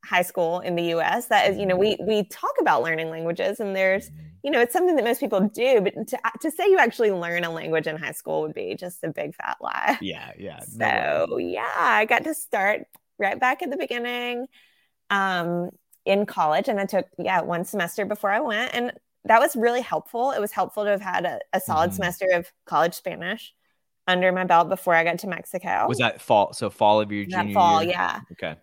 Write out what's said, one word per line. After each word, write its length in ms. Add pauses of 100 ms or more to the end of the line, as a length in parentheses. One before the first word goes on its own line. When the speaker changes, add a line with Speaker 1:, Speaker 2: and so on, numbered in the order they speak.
Speaker 1:
high 180
school 380
in 160
the 80
U 160
S, 260
that 240
is, 80
you 80
know, 100
Speaker 2:
Mm-hmm. 300
Speaker 1:
we, 140
we 80
talk 320
about 240
learning 260
languages 480
and 160
there's, 360
Speaker 2:
Mm-hmm. 160 (180)
Speaker 1:
you 80
know, 80
it's 120
something 220
that 100
most 140
people 220
do, 400
but 260
to, 120 (220)
to 120
say 180
you 80
actually 320
learn 320
a 80
language 380
in 80
high 160
school 300
would 120
be 220
just 260
a 60
big 260
fat 260
lie. 400
Speaker 2:
Yeah, 380
yeah. 220 (160)
No 100
way. 400
Speaker 1:
So, 120
yeah, 380
I 280
got 180
to 120
start 520 (320)
right 220
back 220
at 100
the 40
beginning, 680 (640)
um, 600 (340)
in 220
college, 420
and 100
I 80
took, 200 (120)
yeah, 220
one 240
semester 400
before 260
I 80
went, 380
and 160 (320)
that 160
was 160
really 240
helpful. 500
It 100
was 120
helpful 320
to 60
have 120
had 220
a, 160 (120)
a 80
solid 300
Speaker 2:
Mm-hmm. 60
Speaker 1:
semester 360
of 200 (140)
college 280
Spanish 580 (540)
under 240
my 140
belt 240
before 260
I 80
got 180
to 60
Mexico. 640
Speaker 2:
Was 100
that 220
fall? 320
So 180
fall 300
of 100
your 160
Speaker 1:
That 160
Speaker 2:
junior 120
Speaker 1:
fall, 280
Speaker 2:
year? 80
Speaker 1:
yeah. 300 (120)
Speaker 2:
Okay. 300